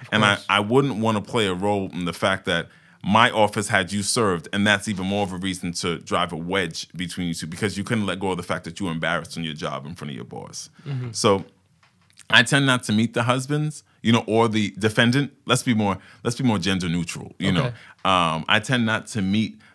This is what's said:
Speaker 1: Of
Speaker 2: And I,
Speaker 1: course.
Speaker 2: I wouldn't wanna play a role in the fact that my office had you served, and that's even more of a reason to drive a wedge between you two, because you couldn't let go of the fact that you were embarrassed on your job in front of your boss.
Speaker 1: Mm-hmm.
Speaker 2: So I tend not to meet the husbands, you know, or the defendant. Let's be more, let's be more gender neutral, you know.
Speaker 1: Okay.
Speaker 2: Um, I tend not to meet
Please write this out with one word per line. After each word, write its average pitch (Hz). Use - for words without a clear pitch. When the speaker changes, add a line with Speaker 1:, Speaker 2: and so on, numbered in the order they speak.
Speaker 1:
Of -
Speaker 2:
And 110
I, 101
Speaker 1:
course. -
Speaker 2:
I 101
wouldn't 123
wanna 110
play 113
a 92
role 98
in 90
the 82
fact 95
that 85
my 110
office 104
had 95
you 101
served, 95
and 101
that's 101
even 92
more 101
of 92
a -
reason 90
to 82
drive 87
a 82
wedge 87
between 87
you 80
two, -
because 87
you 98
couldn't 110
let 92
go 95
of 87
the 90
fact 82
that 85
you 98
were 82
embarrassed 80
on 82
your 78
job 76
in 80
front 76
of 65
your 57
boss. -
Speaker 1:
Mm-hmm. 127
Speaker 2:
So 98
I 113
tend 139
not 127
to -
meet 113
the 117
husbands, 139
you 110
know, 117
or 113
the 107
defendant. 120
Let's 120
be 123
more, 101
let's 117
be 143
more 107
gender 90
neutral, 85
you 95
know. 80
Speaker 1:
Okay. 117
Speaker 2:
Um, 85
I 107
tend 120
not 110
to 107
meet 101